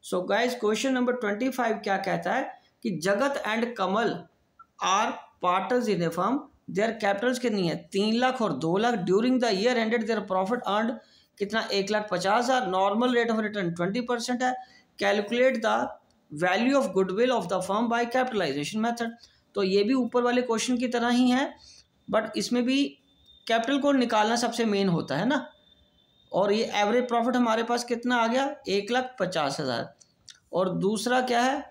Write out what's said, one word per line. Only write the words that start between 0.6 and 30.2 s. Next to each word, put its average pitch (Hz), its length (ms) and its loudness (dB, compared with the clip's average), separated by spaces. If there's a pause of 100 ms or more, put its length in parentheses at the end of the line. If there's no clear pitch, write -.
क्वेश्चन 220 320 0
नंबर 247 240 0
ट्वेंटी 208 340 -2
फ़ाइव 233 340 -2
क्या 196 140 0
कहता 185 360 -2
है 269 160 -4 (340)
कि 220 60 -2 (100)
जगत 233 460 0
and 226 300 -2
कमल 190 420 0 (680)
are 214 260 2 (320)
partners 196 440 2
in 175 140 2
a 165 100 0
firm, 208 260 0 (320)
their 208 300 0
capitals 214 380 0
कितनी 208 300 0
है? 156 80 -2 (160)
तीन 214 240 2
लाख 254 260 0
और 196 160 0
दो 160 200 0
लाख। 233 160 2 (120)
During 220 340 2
the 233 140 0
year 233 240 2
ended 226 300 0
their 214 200 -2
profit 190 400 0
earned 220 280 0 (420)
कितना? 202 220 -2 (120)
एक 196 180 0
लाख 214 200 -2
पचास 196 340 2
हज़ार। 247 260 2
Normal 202 460 2
rate 233 140 2
of 220 140 0
return 208 320 -2
twenty 196 340 -2
percent 240 320 -2
है। 254 120 0 (440)
Calculate 220 640 2
the 214 140 2 (560)
value 190 480 2
of 202 120 -2
goodwill 190 460 2
of 175 100 -4
the 185 140 -2
firm 208 260 0
by 233 140 0 (140)
capitalization 208 680 -2
method। 233 300 -4 (380)
तो 202 80 0
ये 196 220 4
भी 240 100 2
ऊपर 247 280 0
वाले 247 200 2
क्वेश्चन 247 340 0
की 247 120 -2
तरह 233 220 0
ही 247 200 4
है, 269 220 0 (560)
but 220 280 0
इसमें 240 280 0
भी 269 200 2 (640)
कैपिटल 233 340 0
को 285 120 2
निकालना 233 440 2
सबसे 233 300 0
मेन 196 220 2
होता 156 280 0
है 185 100 0
ना। 277 200 0 (840)
और 202 200 2
ये 226 120 2 (120)
एवरेज 220 320 2
प्रॉफिट 233 280 0
हमारे 226 280 2
पास 240 200 -2
कितना 240 320 -2
आ 226 100 2
गया? 269 280 0 (140)
एक 196 220 -2
लाख 247 300 -2
पचास 156 400 -2
हज़ार। 123 340 -4 (580)